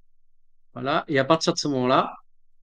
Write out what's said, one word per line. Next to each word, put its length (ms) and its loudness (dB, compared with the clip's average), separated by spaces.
Voilà. 340 -4
Et 100 -2
à 80 2
partir 280 2
de 40 -14
ce 120 -4
moment-là, 440 0